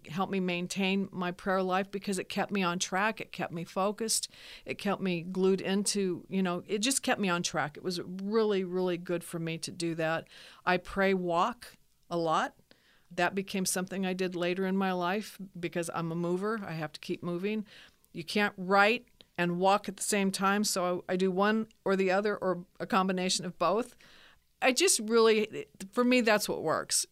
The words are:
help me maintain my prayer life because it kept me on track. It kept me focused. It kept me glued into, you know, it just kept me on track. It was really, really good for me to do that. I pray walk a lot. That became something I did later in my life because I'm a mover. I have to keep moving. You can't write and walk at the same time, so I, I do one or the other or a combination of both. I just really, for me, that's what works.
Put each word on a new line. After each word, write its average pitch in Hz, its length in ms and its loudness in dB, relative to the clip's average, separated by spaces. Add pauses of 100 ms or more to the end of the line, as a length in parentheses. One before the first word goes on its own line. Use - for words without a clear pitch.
(100)
help 185 180 -2
me 196 100 -2
maintain 185 720 0
my 180 200 -4
prayer 190 320 0
life 190 280 0
because 196 280 -4
it - 100 -6
kept - 240 -2
me 196 100 0
on 175 160 0
track. 202 440 -2
It - 100 -12
kept - 200 -6
me 170 120 -8
focused. 208 640 -2 (380)
It - 100 -6
kept 196 240 -2
me 180 220 -2
glued 185 400 2
into, 190 680 -2
you 190 140 0
know, 180 240 -2
it 208 140 -2
just 269 220 0
kept - 160 0
me 196 120 0
on 175 120 0
track. 147 360 -4
It - 40 -14
was 175 220 -4
really, 196 600 0
really 180 340 0
good 175 260 -4
for - 140 -8
me 165 200 -4
to - 120 -8
do 170 240 -4
that. 160 320 -2 (400)
I 180 100 4
pray 190 380 2
walk 180 640 0 (340)
a 170 80 0
lot. 170 360 2 (600)
That 175 200 2
became 190 300 -2
something 185 400 -2
I 185 80 0
did 185 240 -2
later 180 300 0
in 190 100 0
my 190 160 2
life 185 460 -2 (200)
because 170 360 -4
I'm 165 180 -2
a 165 40 -4
mover. 185 500 -2
I 170 60 -8
have 160 200 -6
to - 80 -16
keep - 220 -6
moving. 196 420 -4 (480)
You 165 120 -10
can't 208 340 0
write 202 480 4 (320)
and 175 200 0
walk 190 300 4
at 196 80 -8
the - 60 -10
same 196 280 2
time, 196 340 2
so 180 440 0
I, 185 40 -2
I 185 40 2
do 190 140 2
one 208 360 2 (180)
or 190 120 4
the 185 140 2
other 208 260 2
or 175 280 -2 (160)
a 180 60 -4
combination 185 580 0
of 175 140 -8
both. 202 360 0 (680)
I 254 100 6
just 330 280 4
really, 220 680 4 (260)
for 247 120 2
me, 247 180 6
that's 208 260 2
what 95 140 -4
works. 123 500 0